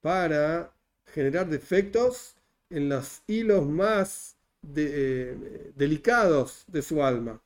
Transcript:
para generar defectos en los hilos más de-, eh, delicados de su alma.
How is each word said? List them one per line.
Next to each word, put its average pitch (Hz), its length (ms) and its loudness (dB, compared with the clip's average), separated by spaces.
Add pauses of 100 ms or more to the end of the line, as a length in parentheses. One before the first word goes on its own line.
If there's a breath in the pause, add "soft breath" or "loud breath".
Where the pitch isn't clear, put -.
para 165 720 0 (300)
generar 156 420 -2
defectos 202 880 0 (340)
en 143 200 -2
los 135 380 -6
hilos 214 400 2
más 196 680 -2 (260)
de-, 139 720 -2
eh, - 440 -14
delicados 151 920 2
de 160 140 -4
su 151 220 0
alma. 117 420 0